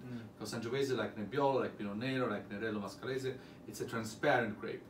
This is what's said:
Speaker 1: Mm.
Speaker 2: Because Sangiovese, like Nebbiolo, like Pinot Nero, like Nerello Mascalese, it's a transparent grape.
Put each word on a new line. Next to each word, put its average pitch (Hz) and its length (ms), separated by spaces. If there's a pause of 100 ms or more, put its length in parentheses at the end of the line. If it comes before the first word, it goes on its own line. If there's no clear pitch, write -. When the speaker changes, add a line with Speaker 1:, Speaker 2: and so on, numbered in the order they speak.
Speaker 1:
Mm. 123 140 (180)
Speaker 2:
Because 107 160
Sangiovese, 123 440
like 104 200
Nebbiolo, 131 440
like 113 160
Pinot 104 200
Nero, 127 320
like 95 200
Nerello 104 320
Mascalese, 127 540 (320)
it's 110 140
a 120 40
transparent 117 760
grape. 95 300